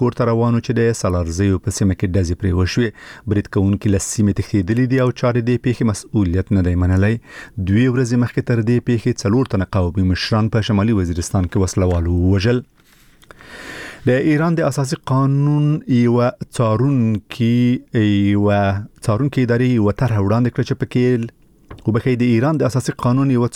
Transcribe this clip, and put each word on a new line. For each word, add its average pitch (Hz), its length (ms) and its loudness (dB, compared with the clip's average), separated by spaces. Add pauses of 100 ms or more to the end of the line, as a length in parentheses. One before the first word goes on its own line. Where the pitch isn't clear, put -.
کور 120 180 -2
ته 117 100 0
روان 117 260 0
وو، 117 60 -4
چې - 160 -4
د 117 220 0
سالارزیو 90 680 0
په 104 120 -4
سیمه 95 180 0
کې 104 160 -2
ډزې 90 260 -2
پرې 92 120 0 (100)
وشوې. 113 260 0 (460)
برید - 240 -2
کوونکي 98 360 0
له 95 140 0
سیمې 104 320 0
تښتېدلي 113 560 0
دي 127 80 2
او 123 80 2
چارې 120 360 0
دې 123 80 2 (120)
پیښې 120 240 0
مسؤلیت 95 680 0
نه 90 120 2
دی 87 60 0 (100)
منلی. 95 280 2 (540)
دوې 110 240 4
ورځې 123 320 0
مخکې 120 240 -4
تر 117 180 0
دې 120 220 0
پیښې 120 240 0 (100)
څلور 113 320 0
تنه 95 240 -2
قومي 92 340 0
مشران 107 460 -2
په 107 140 -2
شمالي 104 320 2
وزیرستان 87 500 -2
کې 95 140 0
وسلوالو 87 520 0
ووژل. 98 480 0 (1400)
د 127 200 2
ایران 156 300 0
د 160 80 0
اساسي 139 300 -4 (120)
قانون 139 560 0 (300)
یوه 120 340 2 (280)
څارونکي، 117 1000 0 (460)
یوه 101 560 2 (400)
څارونکي 127 440 0
ادارې 123 360 2
یوه 101 240 2
طرحه 110 180 0
وړاندې 117 320 2
کړه، 123 140 -2
چې 135 120 -2
پکې، 123 560 -2 (500)
وبښئ، 123 340 0
د 123 140 2
ایران 139 260 2
د - 80 0
اساسي - 240 -2 (100)
قانون 135 300 2
یوه 120 240 2